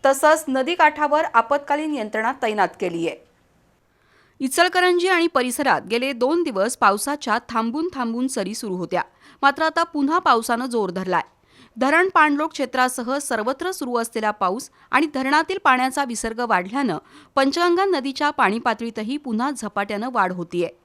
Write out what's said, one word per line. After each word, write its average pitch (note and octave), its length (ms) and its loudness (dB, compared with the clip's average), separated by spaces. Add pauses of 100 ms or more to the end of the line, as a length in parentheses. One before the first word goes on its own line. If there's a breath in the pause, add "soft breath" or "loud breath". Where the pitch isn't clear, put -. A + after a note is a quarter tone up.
तसंच D4+ 420 4
नदीकाठावर D4+ 760 2 (100)
आपत्कालीन C#4+ 600 0
यंत्रणा A3 380 -2 (100)
तैनात G#3 260 2 (120)
केलीय. E3+ 300 -2 (1300 soft breath)
इचलकरंजी F4 680 2
आणि E4+ 180 4
परिसरात B3+ 640 0
गेले B3 220 0
दोन C4+ 300 0
दिवस G#3+ 340 -2
पावसाच्या A3+ 640 0 (100)
थांबून A#3+ 460 -2
थांबून B3 340 -4
सरी G3+ 260 -4
सुरू G3 220 -6
होत्या, F3 260 -2 (400 soft breath)
मात्र C#4 200 2
आता D#4+ 200 0
पुन्हा D#4 360 0
पावसानं B3 480 0
जोर A3 240 -2
धरलाय. F#3 320 -2 (540 soft breath)
धरण D4+ 320 2
पाणलोट D4+ 420 2
क्षेत्रासह B3+ 680 -2
सर्वत्र C4+ 520 -4
सुरू B3+ 260 -6
असलेला A3+ 340 -2
पाऊस G#3 400 -4 (200 soft breath)
आणि D4 240 2
धरणातील D4+ 500 0
पाण्याचा C4 400 2
विसर्ग A3+ 360 -6
वाढल्यानं G#3 580 0 (360 loud breath)
पंचगंगा F4 500 2
नदीच्या D4 460 0
पाणी A#3 280 2
पातळीतही A3+ 580 -4
पुन्हा B3+ 340 -2
झपाट्यानं G#3 640 -6
वाढ F#3+ 200 0
होतीये. F3 360 -4 (160)